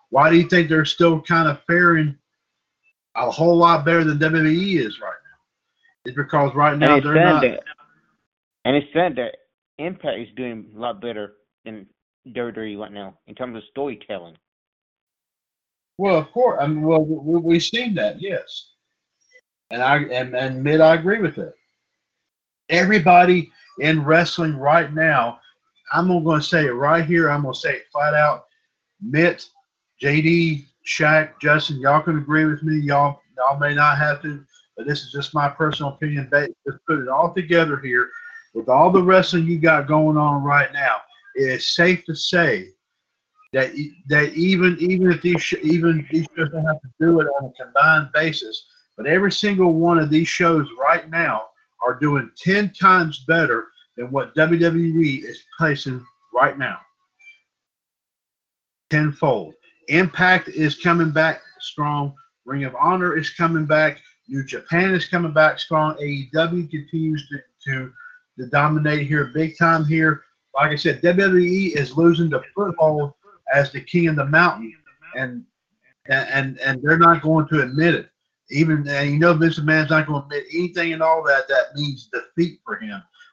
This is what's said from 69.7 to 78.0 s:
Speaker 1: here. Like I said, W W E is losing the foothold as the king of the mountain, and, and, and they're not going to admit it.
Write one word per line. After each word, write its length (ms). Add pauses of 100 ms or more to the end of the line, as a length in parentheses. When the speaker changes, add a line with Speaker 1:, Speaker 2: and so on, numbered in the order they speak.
Speaker 1:
here. 380 (320)
Like 160
I 40
said, 260
W 240
W 140
E 360
is 200
losing 340
the 120 (140)
foothold 580 (400)
as 180
the 80
king 280
of 80
the 100
mountain, 500 (400)
and, 280 (640)
and, 500
and 220
they're 160
not 240
going 280
to 120
admit 320
it. 160 (400)